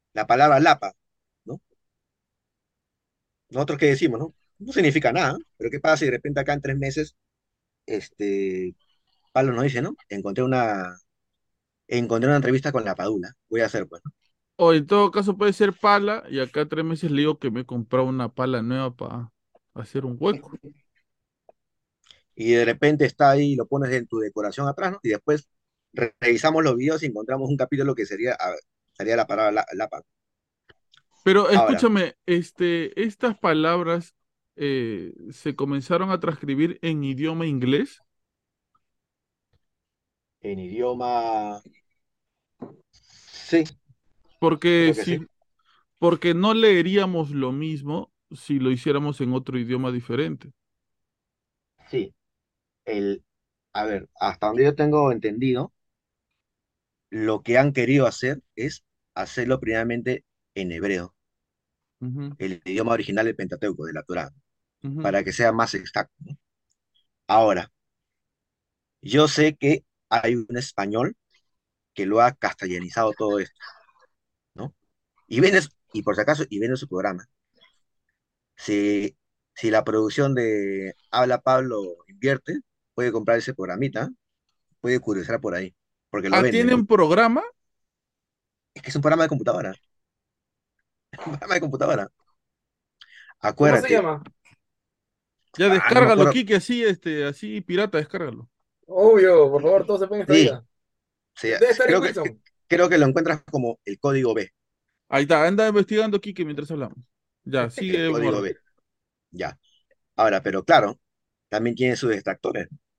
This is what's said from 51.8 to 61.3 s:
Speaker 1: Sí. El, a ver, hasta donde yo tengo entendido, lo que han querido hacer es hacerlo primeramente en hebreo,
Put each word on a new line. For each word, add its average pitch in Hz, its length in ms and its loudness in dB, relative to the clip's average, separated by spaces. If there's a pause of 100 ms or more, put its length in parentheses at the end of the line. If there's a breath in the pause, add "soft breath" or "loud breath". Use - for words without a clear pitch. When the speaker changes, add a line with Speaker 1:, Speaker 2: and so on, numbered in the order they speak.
Speaker 1:
Sí. 113 240 -6 (720)
El, 101 380 -4 (500)
a 107 120 -4
ver, 101 220 -6 (120)
hasta 101 280 -2
donde 123 160 2
yo 143 120 4
tengo 147 360 2
entendido, 123 600 -4 (1400)
lo 107 320 -4
que 120 160 2
han 143 140 4
querido 131 340 2
hacer - 360 -4 (120)
es 131 300 -10 (300)
hacerlo 127 460 -4
primeramente 117 640 -4 (300)
en 92 180 -6
hebreo, 90 420 -4 (840)